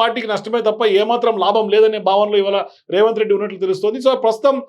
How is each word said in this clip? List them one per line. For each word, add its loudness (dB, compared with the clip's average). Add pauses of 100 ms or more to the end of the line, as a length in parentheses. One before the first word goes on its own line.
పార్టీకి -2
నష్టమే -4
తప్ప 0 (120)
ఏమాత్రం 0 (120)
లాభం 0
లేదనే 4 (100)
భావనలో 2
ఇవాళ -2 (360)
రేవంత్ 2
రెడ్డి 0
ఉన్నట్లు -6
తెలుస్తోంది. -2
So, 4 (140)
ప్రస్తుతం 0 (140)